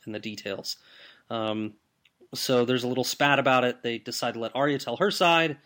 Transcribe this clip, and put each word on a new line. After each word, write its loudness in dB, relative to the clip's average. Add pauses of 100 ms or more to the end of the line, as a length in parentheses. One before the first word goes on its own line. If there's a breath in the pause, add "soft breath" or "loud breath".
and -10
the -8
details. -10 (540 loud breath)
Um, -4 (600)
so 2
there's 0
a -2
little -2
spat 4
about 4
it. -2
They -4
decide -6
to -8
let -6
Arya 2
tell -6
her 2
side, 2